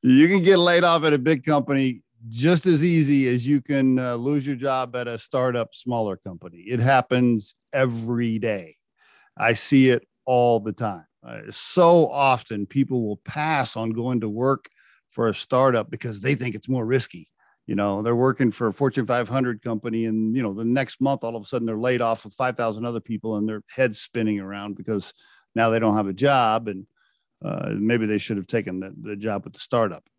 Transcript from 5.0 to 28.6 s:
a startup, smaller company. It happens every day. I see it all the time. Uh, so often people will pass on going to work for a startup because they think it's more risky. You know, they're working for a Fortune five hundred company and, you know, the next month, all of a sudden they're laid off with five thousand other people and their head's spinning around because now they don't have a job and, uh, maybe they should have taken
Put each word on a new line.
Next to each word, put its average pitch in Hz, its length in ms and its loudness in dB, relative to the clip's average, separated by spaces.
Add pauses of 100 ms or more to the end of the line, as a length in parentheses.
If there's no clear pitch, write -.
a 117 100 -6
startup, 123 560 -2
smaller 110 440 -4
company. 87 400 -16 (100)
It 120 140 -2
happens 123 760 2 (160)
every 117 680 -2
day. 98 360 -6 (600)
I 117 160 2
see 131 360 4
it 120 160 2 (200)
all 120 340 4
the 104 140 -6
time. 98 320 -8 (200)
Uh, - 140 -14 (100)
so 170 580 4
often 123 600 0
people 127 400 0
will 104 100 -4
pass 151 580 -2
on 113 160 -4
going 120 280 -2
to 110 100 -4
work 127 400 0 (400)
for 117 180 -2
a 104 60 0
startup 127 560 2
because 113 300 -10
they 135 160 -2
think 120 180 -6
it's 107 160 -12
more 123 160 -2
risky. - 460 -4 (340)
You 107 100 -6
know, 101 260 0
they're 117 140 0
working 123 360 2
for 117 160 -4
a 101 60 -2
Fortune 131 340 -2
five 120 220 -2
hundred 123 340 -4
company 113 420 -4
and, 110 300 -2
you 131 80 -2
know, 101 100 -4
the 113 120 -8
next 127 360 -2
month, 135 220 0
all 117 120 -8
of 110 60 -10
a 98 40 -18
sudden 117 200 -6
they're 110 120 -4
laid 123 240 0
off 113 240 -2
with 101 100 -20
five 127 200 -2
thousand 113 300 -4
other 117 140 -6
people 110 380 -6
and 107 120 -2
their 107 200 -8
head's 123 300 -2
spinning 107 400 -4
around 101 360 -10
because 101 380 -6 (420)
now 113 140 4
they 113 100 2
don't 110 160 2
have 104 120 0
a 98 60 -4
job 117 540 2
and, 98 180 -10 (580)
uh, - 300 -6
maybe 110 320 0
they 107 120 0
should 101 200 -4
have 95 100 -8
taken 95 320 -4